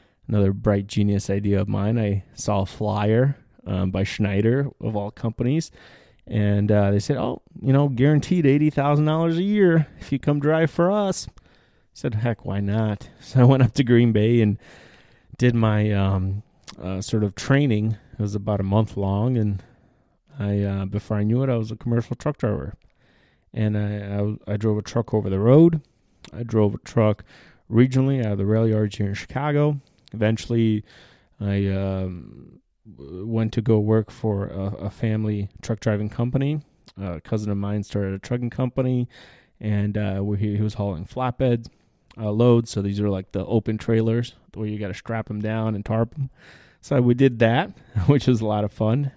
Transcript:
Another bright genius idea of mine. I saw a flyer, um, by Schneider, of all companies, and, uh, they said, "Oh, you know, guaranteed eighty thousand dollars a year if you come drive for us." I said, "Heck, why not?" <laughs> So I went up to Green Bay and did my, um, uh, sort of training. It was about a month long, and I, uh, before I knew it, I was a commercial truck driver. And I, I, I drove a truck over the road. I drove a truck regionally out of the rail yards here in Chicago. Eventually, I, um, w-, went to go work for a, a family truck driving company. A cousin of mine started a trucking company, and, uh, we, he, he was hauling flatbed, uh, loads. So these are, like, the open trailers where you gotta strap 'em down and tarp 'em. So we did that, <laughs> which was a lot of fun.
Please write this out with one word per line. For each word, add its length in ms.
Another 240
bright 340
genius 440
idea 300
of 80
mine. 300
I 260
saw 280
a 40
flyer, 680
um, 240
by 120
Schneider, 640
of 160
all 140
companies, 600
and, 460
uh, 180
they 80
said, 180
"Oh, 260
you 100
know, 160
guaranteed 560
eighty 260
thousand 340
dollars 340
a 40
year 440
if 100
you 80
come 220
drive 300
for 200
us." 380
I 140
said, 220
"Heck, 300
why 160
not?" 540
<laughs> 60
So 200
I 40
went 180
up 120
to 100
Green 280
Bay 280
and 180
did 160
my, 380
um, 500
uh, 180
sort 220
of 140
training. 600
It 40
was 120
about 260
a 40
month 320
long, 400
and 260
I, 240
uh, 240
before 320
I 40
knew 200
it, 80
I 60
was 140
a 60
commercial 400
truck 220
driver. 360
And 240
I, 460
I, 60
I 20
drove 220
a 40
truck 320
over 160
the 80
road. 420
I 100
drove 320
a 40
truck 460
regionally 540
out 80
of 60
the 80
rail 200
yards 300
here 100
in 80
Chicago. 640
Eventually, 720
I, 280
um, 920
w-, 300
went 280
to 60
go 180
work 320
for 360
a, 400
a 40
family 580
truck 180
driving 280
company. 520
A 200
cousin 300
of 80
mine 240
started 320
a 40
trucking 320
company, 580
and, 380
uh, 240
we, 160
he, 180
he 60
was 120
hauling 320
flatbed, 600
uh, 120
loads. 400
So 120
these 180
are, 100
like, 220
the 120
open 340
trailers 560
where 120
you 120
gotta 160
strap 360
'em 100
down 340
and 100
tarp 300
'em. 160
So 180
we 140
did 260
that, 300
<laughs> 160
which 220
was 120
a 60
lot 180
of 80
fun. 440